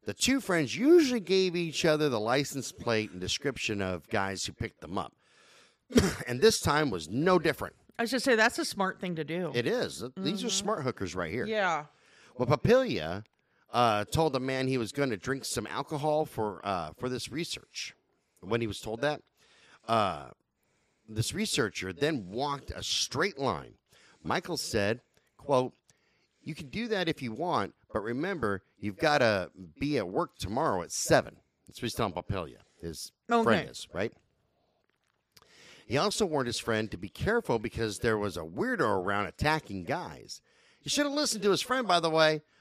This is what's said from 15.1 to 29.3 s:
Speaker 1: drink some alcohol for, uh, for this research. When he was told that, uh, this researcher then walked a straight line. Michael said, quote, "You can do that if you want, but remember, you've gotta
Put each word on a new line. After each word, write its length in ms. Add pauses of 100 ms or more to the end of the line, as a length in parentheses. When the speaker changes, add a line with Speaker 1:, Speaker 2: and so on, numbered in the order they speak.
Speaker 1:
drink 300
some 200
alcohol 600
for, 380
uh, 340
for 100
this 240
research. 640 (460)
When 200
he 60
was 140
told 200
that, 220 (680)
uh, 400 (800)
this 240
researcher 640
then 340
walked 440
a 100
straight 560
line. 360 (480)
Michael 360
said, 420 (380)
quote, 340 (720)
"You 120
can 140
do 200
that 200
if 140
you 100
want, 420 (180)
but 80
remember, 600 (160)
you've 200
gotta 520 (280)